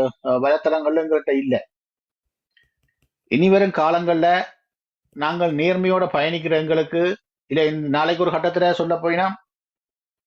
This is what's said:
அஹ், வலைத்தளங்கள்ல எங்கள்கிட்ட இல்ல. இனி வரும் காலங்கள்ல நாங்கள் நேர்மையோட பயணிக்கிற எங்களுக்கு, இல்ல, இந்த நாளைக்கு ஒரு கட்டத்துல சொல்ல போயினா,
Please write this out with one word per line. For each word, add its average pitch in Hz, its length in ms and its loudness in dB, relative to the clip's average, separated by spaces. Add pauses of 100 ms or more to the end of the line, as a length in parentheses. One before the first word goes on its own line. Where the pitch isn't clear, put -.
(240)
அஹ், 127 160 0
வலைத்தளங்கள்ல 156 600 0
எங்கள்கிட்ட 151 320 0
இல்ல. 139 220 0 (1800)
இனி 160 180 2
வரும் 196 240 4
காலங்கள்ல 170 540 0 (880)
நாங்கள் 165 400 -2
நேர்மையோட 185 500 0
பயணிக்கிற 160 520 -2
எங்களுக்கு, 160 440 0 (500)
இல்ல, 147 140 0
இந்த 151 240 -4
நாளைக்கு 160 340 0
ஒரு 180 80 0
கட்டத்துல 175 400 0
சொல்ல 170 240 -2
போயினா, 170 320 -2 (1000)